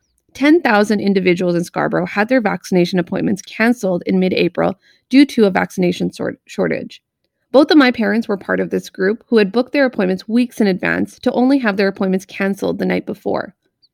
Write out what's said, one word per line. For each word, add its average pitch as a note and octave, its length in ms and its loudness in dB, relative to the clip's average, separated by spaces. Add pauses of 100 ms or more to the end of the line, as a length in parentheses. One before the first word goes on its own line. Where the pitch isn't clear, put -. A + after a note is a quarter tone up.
(340)
ten D#4 280 4
thousand G#3 400 2
individuals F#3 540 0
in F3 100 -2
Scarborough D#3+ 400 -2
had G#3 240 -2
their C4 100 4
vaccination F3+ 580 0
appointments F3+ 440 -2
canceled A3 640 -2
in F#3+ 120 0
mid-April F3 640 0 (300)
due C#4 160 6
to B3 180 0
a G3 80 4
vaccination F3+ 640 -2
sort-, - 340 -8
shortage. - 560 -6 (480)
Both D4 180 6
of F4+ 80 6
my B3+ 140 6
parents A3 380 -2
were G#3 80 -2
part F#3+ 240 -4
of F3+ 80 -4
this F#3 200 -4
group - 380 -4
who A#3 120 4
had G3+ 120 2
booked B3 220 -2
their C#4+ 120 2
appointments F#3+ 400 -2
weeks B3 360 -2
in G#3+ 60 2
advance F#3+ 520 -2
to - 140 -2
only C4 240 2
have A3 180 -2
their G3 140 0
appointments F#3+ 360 -4
canceled G3 540 -6
the G3 60 -4
night F#3 200 -4
before. - 480 -8 (400)